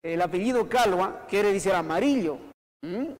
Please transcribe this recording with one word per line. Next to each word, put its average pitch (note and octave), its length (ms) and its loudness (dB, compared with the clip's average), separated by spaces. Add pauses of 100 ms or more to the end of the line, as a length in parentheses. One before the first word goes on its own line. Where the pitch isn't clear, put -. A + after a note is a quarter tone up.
El E3 180 -2
apellido G#3 460 0
Calua G3 600 2
quiere G3+ 240 2
decir F#3+ 180 0
amarillo. F3 640 0 (460)
¿Mm? A#3 360 -6